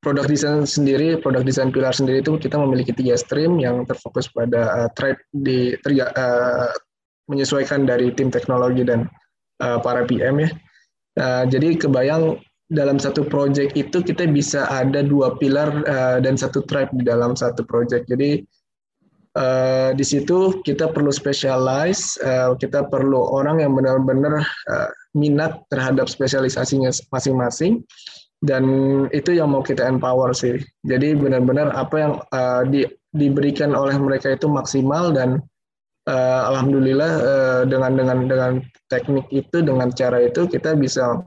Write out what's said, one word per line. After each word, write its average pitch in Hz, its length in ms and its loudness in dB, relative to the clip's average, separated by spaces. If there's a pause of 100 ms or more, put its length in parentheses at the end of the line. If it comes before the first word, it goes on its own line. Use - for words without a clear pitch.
product 139 240 0
design 147 400 0
sendiri, 147 560 2
product 131 240 0
design 131 240 0
pilar 131 240 0
sendiri 135 240 0
itu 156 160 0
kita 151 240 -2
memiliki 131 320 0
tiga 123 240 0
stream 160 480 0
yang 123 240 -2
terfokus - 400 -6
pada, 117 560 0
eh, 117 80 0
tribe 135 280 -2 (120)
di, 127 480 0
terga-, 135 320 0
eh, 123 600 0 (600)
menyesuaikan 139 560 0
dari 123 240 2
tim 131 160 -2
teknologi 123 560 0
dan, 117 240 0 (560)
eh, 120 160 -2
para 123 240 -2
P 120 160 0
M 143 240 2
ya. 165 80 0 (600)
Nah, 127 320 0
jadi 143 320 2
kebayang 151 640 0 (320)
dalam 139 240 2
satu 139 240 -2
project 143 560 0
itu 160 240 -2
kita 180 260 -2
bisa 143 380 0
ada 135 400 0
dua 135 320 2
pilar, 143 320 2 (160)
eh, 131 400 0
dan 135 80 2
satu 135 320 -2
tribe 135 300 -2
di 123 100 -2
dalam 120 320 0
satu 120 260 -4
project. 120 460 -2
Jadi, 139 320 0 (960)
eh, 131 560 0
di 135 80 -2
situ 175 640 0
kita 151 240 -2
perlu 147 240 0
specialize, 135 1040 -2
eh, 127 400 0
kita 139 320 -2
perlu 135 340 2
orang 147 380 0
yang 139 160 2
benar-benar, 135 680 2
eh, - 460 -6 (240)
minat 151 560 0
terhadap 131 400 0
spesialisasinya 131 800 -2 (240)
masing-masing, 135 720 -2 (560)
dan 135 240 0 (480)
itu 160 240 0
yang 147 160 2
mau 135 80 0
kita 127 240 -2
empower 127 480 0
sih. 127 320 -2 (160)
Jadi 139 320 0
benar-benar 135 640 2
apa 135 180 -4
yang, 151 180 0 (200)
eh, 127 280 0 (120)
di, 139 80 2 (320)
diberikan 143 640 0
oleh 139 240 0
mereka 135 320 0
itu 151 160 0
maksimal, 143 640 0
dan, 127 320 0 (640)
eh, 127 400 2
alhamdulillah, 135 640 2 (100)
eh, 131 480 2
dengan, 131 260 0
dengan, 127 220 2 (100)
dengan 127 260 2 (380)
teknik 131 420 0
itu, 165 300 0
dengan 127 320 2
cara 123 260 2
itu 123 240 2
kita 156 320 -2
bisa 123 500 0